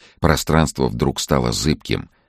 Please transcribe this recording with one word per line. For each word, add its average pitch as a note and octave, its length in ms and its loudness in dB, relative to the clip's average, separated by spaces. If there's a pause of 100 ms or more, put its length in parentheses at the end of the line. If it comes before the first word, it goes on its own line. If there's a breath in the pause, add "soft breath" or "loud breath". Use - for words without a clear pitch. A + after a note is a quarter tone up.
(200 soft breath)
Пространство D2+ 680 2
вдруг B1 320 -2
стало B1 320 0
зыбким, G#1+ 580 -4 (200)